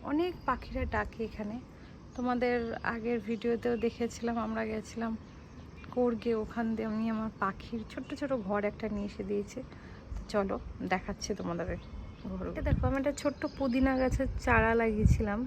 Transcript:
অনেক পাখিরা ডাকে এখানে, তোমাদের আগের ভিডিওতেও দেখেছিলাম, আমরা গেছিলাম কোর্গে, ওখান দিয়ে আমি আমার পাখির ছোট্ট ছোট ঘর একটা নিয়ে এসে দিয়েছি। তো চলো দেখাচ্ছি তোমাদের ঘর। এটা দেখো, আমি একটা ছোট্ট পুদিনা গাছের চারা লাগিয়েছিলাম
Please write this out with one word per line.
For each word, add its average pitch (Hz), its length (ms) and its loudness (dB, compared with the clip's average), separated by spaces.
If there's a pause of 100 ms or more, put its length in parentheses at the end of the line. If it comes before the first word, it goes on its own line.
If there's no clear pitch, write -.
(100)
অনেক 339 220 2 (160)
পাখিরা 254 340 0 (120)
ডাকে 208 340 -2
এখানে, 214 280 -6 (600)
তোমাদের 247 400 2 (380)
আগের 233 240 0 (100)
ভিডিওতেও 233 460 0 (100)
দেখেছিলাম, 233 520 -2 (100)
আমরা 220 240 -2
গেছিলাম 226 420 -4 (800)
কোর্গে, 233 380 2 (100)
ওখান 226 320 -2
দিয়ে 220 180 -2
আমি 220 120 0 (100)
আমার 220 160 -2 (120)
পাখির 202 380 -2 (120)
ছোট্ট - 180 -8 (100)
ছোট 277 120 0 (140)
ঘর 208 140 2 (100)
একটা 214 240 -6
নিয়ে 202 160 -2
এসে - 200 -8
দিয়েছি। 208 300 -2 (540)
তো - 60 -4 (120)
চলো 196 240 2 (360)
দেখাচ্ছি 185 380 -4 (100)
তোমাদের 170 260 -2 (640)
ঘর। 185 240 -6
এটা 302 160 -4
দেখো, - 200 6
আমি 262 140 4
একটা 277 200 2
ছোট্ট 285 200 0 (160)
পুদিনা 262 420 4
গাছের 262 280 2 (160)
চারা 226 360 6
লাগিয়েছিলাম 214 680 6